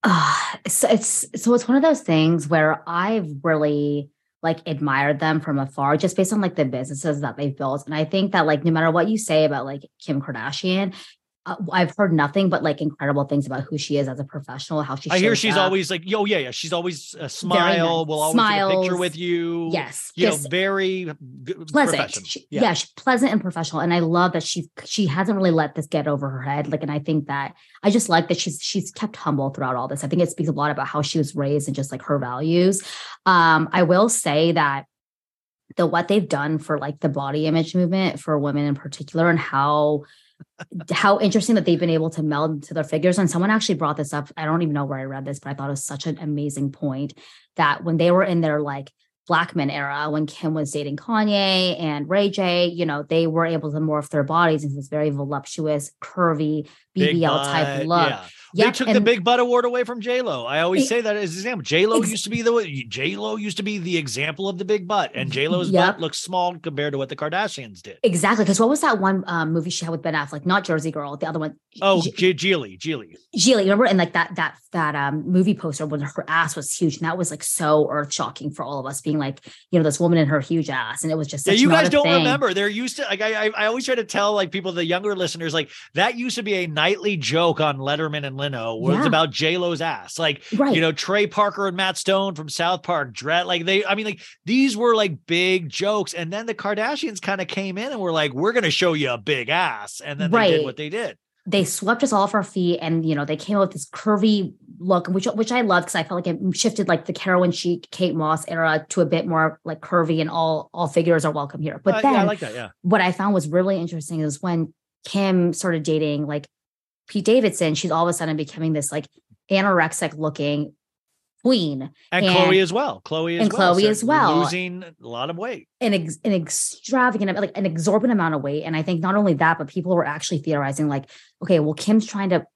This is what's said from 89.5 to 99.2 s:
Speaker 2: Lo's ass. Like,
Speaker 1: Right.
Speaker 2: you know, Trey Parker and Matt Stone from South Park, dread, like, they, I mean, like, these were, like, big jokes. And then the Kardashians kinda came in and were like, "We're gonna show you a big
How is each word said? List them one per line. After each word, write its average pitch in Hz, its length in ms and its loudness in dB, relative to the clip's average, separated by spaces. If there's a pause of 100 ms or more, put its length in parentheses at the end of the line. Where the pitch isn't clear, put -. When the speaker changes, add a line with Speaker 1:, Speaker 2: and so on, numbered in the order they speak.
Speaker 2:
Lo's 175 220 -2
ass. 135 380 -6
Like, 156 240 -2 (120)
Speaker 1:
Right. 269 200 2
Speaker 2:
you 165 60 4
know, 160 120 2
Trey 202 340 0
Parker 202 400 0
and 180 100 -4
Matt 190 220 -2
Stone 196 380 0
from 156 120 -10
South 170 340 -2
Park, 147 300 -4
dread, 165 340 -2
like, 175 200 -2
they, 196 180 2
I 196 120 0
mean, 214 100 -6
like, 202 140 -8 (260)
these 254 300 2
were, 233 180 4
like, 202 320 0
big 180 420 2
jokes. 202 460 -2
And 170 180 -6
then 220 140 -8
the 226 80 -4
Kardashians 214 640 -4
kinda 190 240 -2
came 190 320 -6
in 247 160 -6
and 233 80 -8
were 180 120 -2
like, 151 200 0
"We're 170 200 0
gonna 220 180 2
show 175 240 2
you 143 160 -2
a 120 80 -2
big 120 300 -2